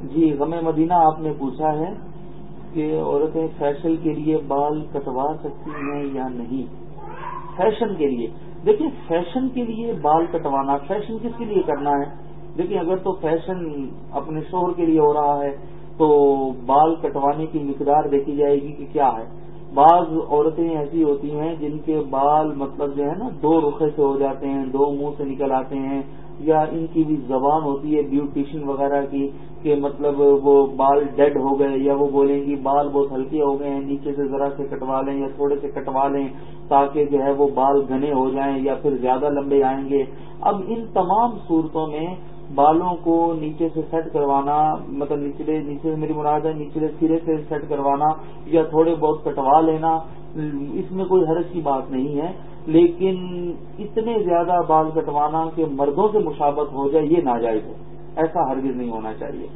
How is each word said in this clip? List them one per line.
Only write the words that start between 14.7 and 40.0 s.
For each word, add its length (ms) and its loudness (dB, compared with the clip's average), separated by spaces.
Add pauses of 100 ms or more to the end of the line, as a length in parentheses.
کے 120 0
لیے 140 4
ہو 140 6
رہا 300 2
ہے 80 -2 (460)
تو 100 6 (580)
بال 300 6
کٹوانے 500 0
کی 140 -4
مقدار 500 2
دیکھی 260 0
جائے 200 4
گی 160 -4
کہ 220 -12
کیا 240 4
ہے۔ 220 -10 (340)
بعض 400 8 (160)
عورتیں 400 2
ایسی 340 0
ہوتی 280 0
ہیں 280 -4
جن 260 -4
کے 140 0 (100)
بال 460 4
مطلب 420 -4
جو 60 0
ہے 140 -2
نا 120 -6 (120)
دو 280 4
رخے 160 -2 (100)
سے 60 0
ہو 180 2
جاتے 280 -2
ہیں، 180 -2
دو 260 0
منہ 260 -4
سے 60 -4
نکل 280 -2
آتے 240 -2
ہیں، 260 -4 (380)
یا 200 4
ان 340 -2
کی 100 2
بھی 120 2
زبان 480 0
ہوتی 340 0
ہے 40 2
بیوٹیشین 640 -2
وغیرہ 480 0
کی 180 -2 (320)
کہ 140 2
مطلب 440 0
وہ 480 8
بال 360 4 (120)
ڈیڈ 220 6
ہو 220 0
گئے، 180 2
یا 160 2
وہ 140 2
بولیں 380 4
گی 100 -2
بال 340 2
بہت 220 0
ہلکے 300 -2
ہو 180 2
گئے 100 -4
ہیں، 120 -4
نیچے 340 -4
سے 120 -2
ذرا 200 0 (100)
سے 140 -6
کٹوا 300 -2
لیں 180 -4
یا 160 -2
تھوڑے 260 0
سے 60 -6
کٹوا 400 -2
لیں 200 -2 (400)
تاکہ 380 4
جو 180 2
ہے 80 2
وہ 160 4
بال 420 4
گھنے 220 0
ہو 180 2
جائیں 340 -2
یا 120 0
پھر 260 0
زیادہ 280 2
لمبے 340 2
آئیں 260 0
گے۔ 140 2 (380)